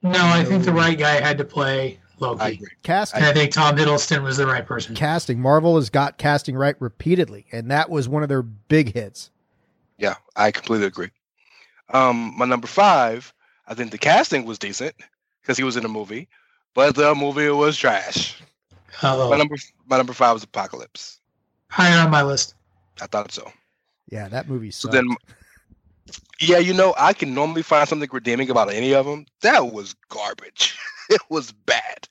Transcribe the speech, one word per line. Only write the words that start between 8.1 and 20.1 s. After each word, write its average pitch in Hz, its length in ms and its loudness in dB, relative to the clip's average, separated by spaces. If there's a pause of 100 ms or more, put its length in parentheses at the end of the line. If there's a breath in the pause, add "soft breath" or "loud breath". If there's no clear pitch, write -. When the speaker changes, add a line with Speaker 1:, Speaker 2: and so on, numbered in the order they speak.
Speaker 2:
of 147 60 -4
their 135 140 0
big 120 500 0
hits. 107 380 -10 (680)
Speaker 3:
Yeah, 98 180 -2 (220)
I 104 140 2
completely 107 360 -2
agree. 92 240 -6 (800 soft breath)
Um, 120 460 2
my 120 80 0
number 123 220 -2
five, 135 680 2 (340)
I 110 80 -12
think 117 180 -8
the 110 60 -12
casting 156 460 2
was 113 140 -10
decent 113 360 -8 (500)
'cause 127 120 -2
he 131 80 -2
was 127 120 -2
in 117 100 -6
a - 20 -4
movie, 107 400 -10 (460)
but 135 200 4
the 147 200 4
movie 143 340 -2
was 147 300 2
trash. - 640 -2 (640)
Speaker 1:
Uh-oh. 131 280 2
Speaker 3:
My 143 80 4
number, 147 180 0 (300)
my 131 100 2
number 127 160 2